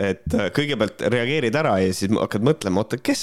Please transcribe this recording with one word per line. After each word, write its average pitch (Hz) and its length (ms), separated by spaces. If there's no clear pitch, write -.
et, 95 320
äh, 101 180
kõigepealt 139 560
reageerid 123 480
ära 143 240
ja 92 140
siis 98 180
hakkad 107 320
mõtlema, 104 380
"Oota, - 160
kes - 260